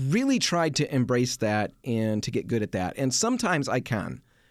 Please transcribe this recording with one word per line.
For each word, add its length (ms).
really 280
tried 380
to 180
embrace 440
that 340
and 380
to 60
get 180
good 140
at 120
that. 240
And 160
sometimes 560
I 100
can. 420